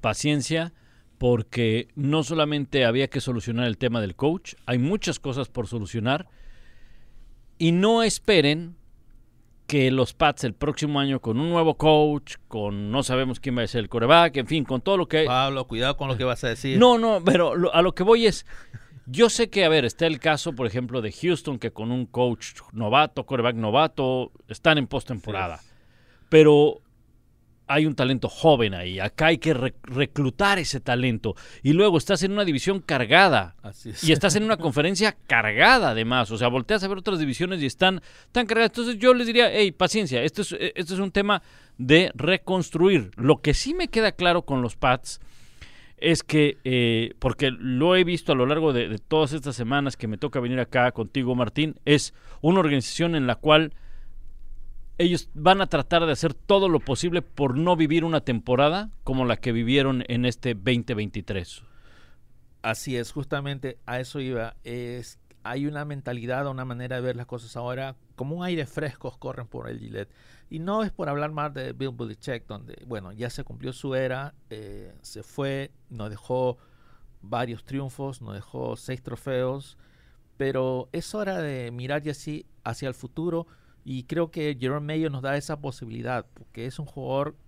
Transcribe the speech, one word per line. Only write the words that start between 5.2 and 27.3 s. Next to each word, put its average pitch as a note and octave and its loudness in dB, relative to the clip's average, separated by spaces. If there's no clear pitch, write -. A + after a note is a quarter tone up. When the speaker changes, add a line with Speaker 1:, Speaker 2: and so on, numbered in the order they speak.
Speaker 1:
por A2+ -6
solucionar, A#2 -4
y E3 4
no A3 4
esperen E3+ 2
que C3+ 2
los C3 2
Pats D3 2
el A2+ -4
próximo D3 -2
año C#3 0
con A#2 -2
un E3 -2
nuevo E3 2
coach, D3+ 4
con G#2 -4
no C3+ 0
sabemos B2+ -2
quién B2 -4
va A#2 0
a G#2+ -2
ser A#2+ -4
el G2+ -6
quarterback, C#3 4
en B2+ -2
fin, D3+ -2
con B2+ -2
todo G3 0
lo E3+ 0
que D#3 2
Speaker 2:
Pablo, C3 0
cuidado B2+ -2
con C#3 -6
lo B2+ -2
que B2 -2
vas B2+ -2
a C3 -2
decir. C3+ -2
Speaker 1:
No, A#3+ 8
no, A3 0
pero E3+ 4
lo, F3 2
a E3 6
lo F3+ 2
que F3+ -4
voy A#3 6
es, - 0
yo F3+ 4
sé A3 0
que, G3 2
a D#3+ 6
ver, D#3 6
está C#3 0
el D#3 0
caso, D#3 0
por A#2+ -4
ejemplo, A#2+ -4
de G#2+ -6
Houston, D3+ -2
que A#2 -6
con A2+ -8
un B2+ -2
coach - -2
novato, A#2 2
quarterback A#2+ 0
novato, B2+ 0
están D3+ 2
en C3 0
postemporada. G2 -6
Speaker 2:
Sí. - -20
Speaker 1:
Pero D3+ 8